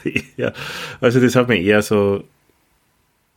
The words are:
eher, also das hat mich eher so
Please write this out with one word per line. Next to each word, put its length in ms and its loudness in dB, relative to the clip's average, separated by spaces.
eher, 460 -6
also 200 2
das 140 4
hat 140 2
mich 160 2
eher 180 4
so 420 0